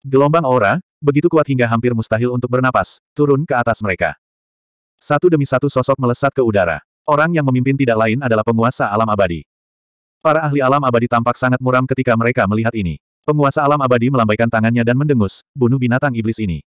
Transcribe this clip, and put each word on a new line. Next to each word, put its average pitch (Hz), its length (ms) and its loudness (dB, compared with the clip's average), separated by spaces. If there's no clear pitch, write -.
Gelombang 143 480 2
aura, 127 320 2
begitu 143 300 0
kuat 156 180 2
hingga 127 220 -2
hampir 117 240 0
mustahil 113 400 -2
untuk 123 160 -6
bernapas, 123 540 -2
turun 143 320 0
ke - 80 -4
atas 117 320 -2
mereka. 90 320 -4
Satu 147 320 0
demi 156 160 2
satu 135 240 -2
sosok 135 320 -2
melesat 127 320 0
ke - 80 -4
udara. 95 400 0
Orang 156 320 0
yang 151 80 0
memimpin 131 320 0
tidak 117 240 0
lain 113 240 0
adalah 113 160 0
penguasa 113 480 0
alam 110 240 0
abadi. 90 320 -2
Para 156 240 2
ahli 143 160 0
alam 135 160 2
abadi 120 240 2
tampak 120 320 0
sangat 127 240 0
muram 127 240 0
ketika 123 320 -2
mereka 117 320 0
melihat 110 240 -2
ini. 92 240 -4
Penguasa 147 340 0
alam 147 220 2
abadi 123 260 2
melambaikan 117 400 2
tangannya 117 380 0
dan 123 100 2
mendengus, 131 560 0
"Bunuh 127 240 0
binatang 127 400 0
iblis 110 240 -4
ini." 85 320 -6